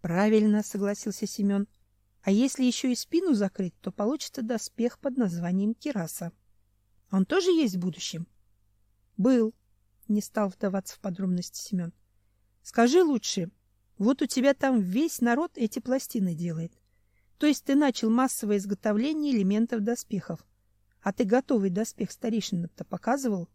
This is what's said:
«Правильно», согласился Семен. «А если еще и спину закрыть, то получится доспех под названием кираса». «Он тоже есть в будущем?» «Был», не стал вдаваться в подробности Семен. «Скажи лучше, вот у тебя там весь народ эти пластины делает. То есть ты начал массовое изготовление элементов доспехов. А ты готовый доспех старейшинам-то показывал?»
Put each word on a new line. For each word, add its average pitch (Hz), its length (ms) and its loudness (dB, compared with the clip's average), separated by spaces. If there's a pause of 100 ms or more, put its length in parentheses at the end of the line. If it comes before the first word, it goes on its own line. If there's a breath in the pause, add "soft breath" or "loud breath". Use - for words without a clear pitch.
«Правильно», 214 600 4
согласился 202 640 -6
Семен. 202 400 -2 (560)
«А - 80 0
если 254 340 2
еще 247 240 0
и 247 60 2
спину 339 400 0
закрыть, 196 460 -2
то 196 100 -8
получится 254 520 -4
доспех 233 560 -4
под 262 180 -6
названием 185 580 0
кираса». 180 580 -6 (800)
«Он 190 160 2
тоже 359 240 2
есть 285 260 2
в 180 40 -2
будущем?» 175 460 -6 (920)
«Был», 226 380 4 (540)
не 208 120 2
стал 208 280 -2
вдаваться 190 480 -4
в - 40 -20
подробности 180 600 -4
Семен. 175 320 -6 (720)
«Скажи 247 400 4
лучше, 233 480 0 (480)
вот 247 240 2
у 277 40 -2
тебя 277 280 2
там 269 260 2
весь 208 400 -2
народ 240 360 0
эти 240 220 -2
пластины 233 560 -2
делает. 165 380 -6 (680)
То 294 80 2
есть 294 180 2
ты 277 100 0
начал 269 360 2
массовое 226 480 2
изготовление 226 760 -2
элементов 214 480 2
доспехов. 202 640 -6 (560)
А 196 120 -4
ты 247 120 0
готовый 214 460 2
доспех 196 400 -4
старейшинам-то 190 760 -6
показывал?» 220 720 -4